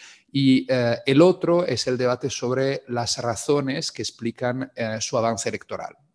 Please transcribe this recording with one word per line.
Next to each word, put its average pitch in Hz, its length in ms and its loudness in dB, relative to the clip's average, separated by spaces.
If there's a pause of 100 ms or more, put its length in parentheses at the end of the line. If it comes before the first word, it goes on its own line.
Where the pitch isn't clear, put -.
(340)
Y, 131 320 4
eh, 120 380 2
el 135 160 4
otro 175 460 4
es 120 200 -2
el 127 120 0
debate 123 320 0
sobre 135 580 -2
las 120 300 -4
razones 135 720 -2
que - 80 -12
explican, 123 720 -6
eh, 110 240 -4
su 120 200 -4
avance 113 320 -2
electoral, - 440 -10 (200)